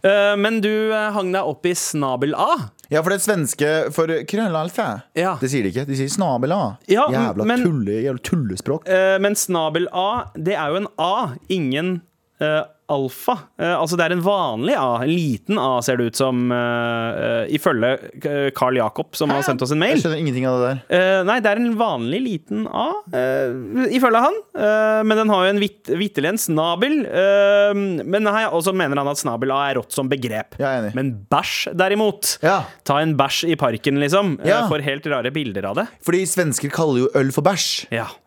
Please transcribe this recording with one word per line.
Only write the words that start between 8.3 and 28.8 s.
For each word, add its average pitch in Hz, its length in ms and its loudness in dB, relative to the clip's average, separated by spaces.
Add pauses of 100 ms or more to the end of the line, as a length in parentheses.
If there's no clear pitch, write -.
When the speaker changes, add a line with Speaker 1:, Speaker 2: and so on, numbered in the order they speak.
Speaker 1:
Eh, 190 300 4
men 202 160 2
snabel 170 580 0
A, 202 340 -2 (120)
det 165 160 -2
er 156 160 -2
jo 160 60 -2
en 196 120 -4 (120)
A, 190 300 0 (200)
ingen, 170 520 -2 (380)
eh, 156 240 0 (240)
alfa. 139 460 -2 (240)
Eh, 170 80 -4 (100)
altså, 160 220 -2
det 175 80 0
er 165 80 0
en 175 80 -2
vanlig 175 560 0
A, 123 240 0
en 139 80 0
liten 170 480 -2
A, 127 240 0
ser 127 160 0
det 120 80 0
ut 113 100 -4
som, 123 360 0
eh, 123 40 0
eh, 117 920 -2 (100)
ifølge, 127 400 2 (260)
eh, 143 280 0
Carl 131 240 0
Jakob, - 400 -2
som 147 160 0
har 139 100 2
Speaker 2:
Hæ? 135 40 -2
Speaker 1:
sendt 131 180 0
oss 127 80 -2
en 151 80 0
mail. 240 180 2
Speaker 2:
Jeg - 60 2
skjønner 156 180 -2
ingenting 131 240 -2
av 127 160 0
det 123 80 2 (180)
der. - 80 0
Speaker 1:
Eh, 185 280 4
nei, 226 160 2
det 220 80 0
er 233 80 4
en 233 200 0
vanlig 175 480 -2
liten 214 480 -6
A, 269 200 -2 (200)
eh, 240 760 -2
ifølge 240 320 4
han. 330 140 2 (200)
Eh, 214 460 2
men 214 160 4
den 220 120 2
har 185 160 4
jo 196 40 4
en 202 100 2
vit-, 202 380 -4
vitterlig 170 320 0
en 214 80 -2
snabel. 175 720 0
Eh, 202 680 4 (320)
men 196 220 2
her, 214 240 0
og 165 120 0
så 190 80 0
mener 156 260 0